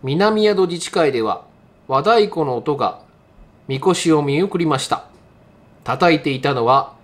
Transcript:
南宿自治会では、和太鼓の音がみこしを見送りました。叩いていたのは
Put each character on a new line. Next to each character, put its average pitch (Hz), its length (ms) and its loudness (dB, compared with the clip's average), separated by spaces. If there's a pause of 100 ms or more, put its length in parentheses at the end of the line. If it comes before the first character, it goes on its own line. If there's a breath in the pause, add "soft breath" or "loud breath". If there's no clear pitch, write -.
南 202 400 0
宿 196 240 2
自 170 140 -6
治 - 100 -10
会 156 220 2
で 117 100 -2
は、 101 220 -4 (440)
和 135 140 0
太 226 220 4
鼓 170 200 -4
の 127 140 -2
音 139 180 -4
が 107 240 -4 (680)
み 135 120 -4
こ 185 140 2
し 165 180 0
を 151 80 4
見 143 220 0
送 196 160 -4
り 170 80 0
ま 147 120 0
し - 80 -6
た。 - 180 -4 (800)
叩 170 320 2
い 156 60 0
て 147 100 -4
い 131 120 -4
た 143 100 0
の 117 140 0
は 135 260 2 (120)